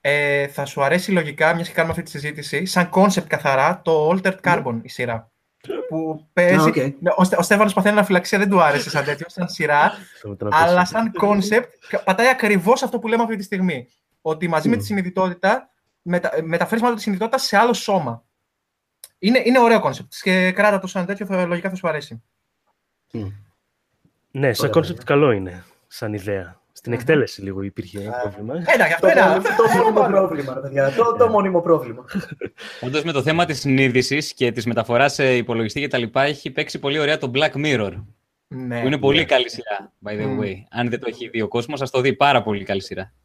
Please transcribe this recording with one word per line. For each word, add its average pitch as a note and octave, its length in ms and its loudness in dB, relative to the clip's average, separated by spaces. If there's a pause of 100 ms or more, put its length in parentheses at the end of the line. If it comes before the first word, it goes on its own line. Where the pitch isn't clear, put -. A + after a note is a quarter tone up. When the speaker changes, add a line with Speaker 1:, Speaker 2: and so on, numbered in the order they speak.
Speaker 1:
Ε, C#3+ 480 2
θα C#3 160 -8
σου C#3 180 -4
αρέσει F3+ 300 2
λογικά, D#3+ 420 2
μιας E3+ 140 -4
και - 60 -16
κάνουμε E3 240 0
αυτή E3+ 60 -8
τη - 140 -12
συζήτηση, D3 480 -6
σαν F3+ 260 0
concept F#3+ 340 2
καθαρά, D3 580 0
το D#3 260 2
Altered F#3 120 0
Speaker 2:
Ναι. F#3+ 200 0
Speaker 1:
Carbon, C#3 400 0
η - 60 -18
σειρά. A#2 420 -8 (580)
Που D#3+ 440 -6
παίζει, F3 240 4
Speaker 2:
Α, D#3 60 4
οκ. D#3 140 2
Speaker 1:
ναι, C#3+ 400 -2
ο F#3 80 4
Στε-, F#3 140 0
ο - 40 2
Στέφανος G#3 300 4
παθαίνει G3+ 240 2
αναφυλαξία, G3+ 420 2
δεν G3 120 2
του F#3 120 6
άρεσε C#3+ 280 2
σαν C#3+ 140 -2
τέτοιο, D3 240 -6
σαν F3 200 -8
σειρά, D3 440 2 (120)
Speaker 3:
<laughs> - 180 -20
Θα G#2+ 60 -12
με G2+ 80 -10
τραβήξει. D3+ 280 2
Speaker 1:
αλλά F3+ 200 4
σαν A3+ 360 -2
concept, G#3 460 2 (220)
κα-, - 140 -4
πατάει A#3 260 2
ακριβώς A3 540 2
αυτό B3 160 -4
που A3+ 100 -6
λέμε A3+ 140 2
αυτή A3 140 -2
τη G3+ 60 -8
στιγμή. F3+ 460 -4 (320)
Ότι D#3 280 -4
μαζί D#3+ 200 0
με A#3 60 4
Speaker 3:
Μμμ. G#3+ 60 -2
Speaker 1:
τη G3+ 60 -6
συνειδητότητα, F#3 840 -2 (320)
μετα-, F3 400 -2
μεταφέρεις E3+ 400 -2
μάλλον A#3+ 140 2
τη G#3+ 60 -10
συνειδητότητα A3 360 -2
σε - 180 -2
άλλο A#3 160 4
σώμα. D3 520 -2 (920)
Είναι, A#3+ 260 2
είναι B3 140 4
ωραίο A#3 260 6
concept C3+ 240 -4 (140)
και F#3 300 2
κράτα F#3+ 260 2
το F#3 80 -6
σαν F#3 200 -4
τέτοιο, G3 200 -8
θα, F#3 200 -2
λογικά F3 240 -4
θα F#3 60 -10
σου F3+ 120 -4
αρέσει. C#3+ 340 -8 (880)
Speaker 2:
Μμ. A#2 60 -8 (1120)
Speaker 3:
Ναι, C3+ 220 0
σαν - 180 -2
Speaker 2:
Ωραία, D#3 120 4
Speaker 3:
concept D3 40 -4
Speaker 2:
παιδιά. E3+ 180 -10
Speaker 3:
καλό C#3+ 260 4
είναι, F#2 340 -4 (220)
σαν G#2+ 260 -10
ιδέα. F#2+ 480 -6 (120)
Στην - 200 -8
Speaker 1:
Μμμ. A#2 80 -2
Speaker 3:
εκτέλεση B2+ 420 0
λίγο F#2+ 200 -8
υπήρχε G2 460 -10
Speaker 2:
Α. B2 120 -8
Speaker 3:
πρόβλημα. G#2+ 360 -8
Speaker 1:
Ε, - 20 -6 (160)
εντάξει, F#3 180 2
αυτό - 140 2
Speaker 2:
Το - 60 8
Speaker 1:
είναι F#3+ 100 6
Speaker 2:
μόνιμο, G3 120 6
Speaker 1:
άλλο. F#3+ 80 0 (140)
Speaker 2:
το A3+ 220 4
μόνιμο A3 300 4
πρόβλημα, E3 460 0
ρε C3 60 -10
παιδιά. C#3 320 0
Το, A3+ 120 2 (140)
το B3 60 6
Speaker 3:
Ναι. A3+ 60 4
Speaker 2:
μόνιμο F#3+ 300 2
πρόβλημα. C#3+ 440 0 (760)
Speaker 4:
Όντως, C3+ 240 -4
με E3+ 80 -4
το C#3 100 0
θέμα D#3+ 220 2
της D#3 160 -6
συνείδησης C3+ 760 2
και A#2+ 180 0
της A#2 140 -6
μεταφοράς A#2+ 480 2
σε C3 220 2
υπολογιστή A#2 440 -2
και C#3+ 80 -4
τα C3 100 -2
λοιπά, A#2+ 240 -2
έχει C#3+ 280 -4
παίξει D3+ 280 -6
πολύ C#3+ 200 -4
ωραία D3+ 200 0
το C3+ 160 -6
Black D3 180 2
Mirror, A2 500 -2 (460)
Speaker 1:
Ναι. B2+ 320 -8
Speaker 4:
που A#2+ 60 -2
είναι C#3+ 120 -2
πολύ C#3 200 2
Speaker 3:
Ναι. E3 60 0
Speaker 4:
καλή B2+ 260 0
σειρά, G2+ 420 -10 (120)
by G#2+ 80 -10
the G#2 140 -6
Speaker 1:
Μμμ. G#2 140 -4
Speaker 4:
way. G2+ 140 -6 (160)
Αν A#2+ 200 -4
δεν A#2 100 -4
το B2 80 -10
έχει A2+ 200 -12
δει A2+ 140 -4
ο G2+ 60 -4
κόσμος, A#2+ 340 -6
ας C3 80 -6
το C3 100 0
δει. C3 120 2
Πάρα C#3 300 4
πολύ G2+ 220 -4
καλή G2 180 -4
σειρά. F#2+ 300 -14 (120)